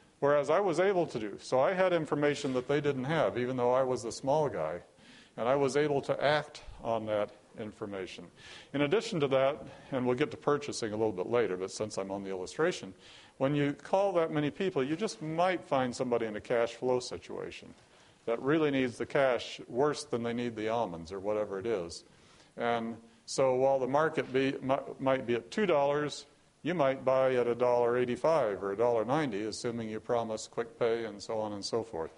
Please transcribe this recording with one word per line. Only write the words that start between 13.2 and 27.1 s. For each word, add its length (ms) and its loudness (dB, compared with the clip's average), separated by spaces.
when 180 2
you 160 2
call 420 0
that 180 2
many 200 0
people, 320 -2
you 140 -2
just 240 -6
might 420 0
find 320 0
somebody 300 0
in 100 -6
a 60 -8
cash 320 0
flow 260 0
situation 760 -10
that 160 -2
really 300 2
needs 260 0
the 80 -6
cash 640 0
worse 340 0
than 200 -4
they 100 -2
need 240 -4
the 100 -4
almonds 460 -4
or 80 -8
whatever 360 -2
it 80 -6
is. 380 -4
And 380 -2
so 300 2
while 240 4
the 80 0
market 440 2
be, 300 2
mi-, 140 0
might 300 0
be 80 2
at 160 -6
two 140 0
dollars, 600 2
you 100 -2
might 300 2
buy 320 4